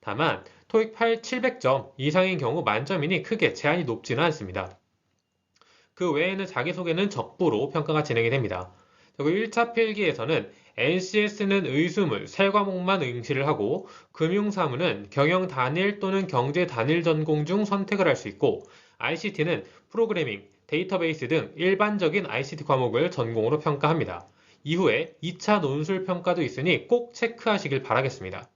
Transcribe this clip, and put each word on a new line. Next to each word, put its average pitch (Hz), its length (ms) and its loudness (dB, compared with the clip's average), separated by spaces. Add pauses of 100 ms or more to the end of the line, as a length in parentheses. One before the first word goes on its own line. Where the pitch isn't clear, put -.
다만 113 420 -2 (240)
토익 220 260 2
팔, 226 280 0
칠백 254 380 -2
점 131 380 2
이상인 175 420 2
경우 135 240 -2
만점이니 143 580 0
크게 214 320 0
제한이 165 300 0
높지는 123 400 -2
않습니다. 95 560 -4 (1120)
그 180 180 -2
외에는 180 360 0
자기소개는 175 640 -2
적부로 151 580 0
평가가 151 320 0
진행이 117 300 2
됩니다. 95 420 -2 (440)
그리고 143 120 0
일 214 220 0
차 233 200 2
필기에서는 160 800 0 (260)
엔씨에스는 196 920 0
의수문 151 580 0
세 196 240 2
과목만 190 540 2
응시를 127 440 -2
하고 139 400 0 (240)
금융사무는 165 1000 0
경영 175 360 4
단일 165 520 0
또는 196 280 0
경제 147 380 2
단일 139 380 0
전공 156 420 2
중 190 200 0
선택을 196 420 0
할 139 80 4
수 - 120 -8
있고 107 360 0 (340)
아이씨티는 156 680 -2 (240)
프로그래밍, 180 580 -2 (200)
데이터베이스 165 600 -2
등 139 300 0
일반적인 190 720 2
아이씨티 135 360 -6
과목을 131 480 2
전공으로 117 480 0
평가합니다. 143 680 0 (380)
이후에 156 560 0
이 180 180 -8
차 208 220 2
논술 156 460 -2
평가도 175 360 0
있으니 147 460 0
꼭 240 260 0
체크하시길 208 680 -2
바라겠습니다. 98 720 -2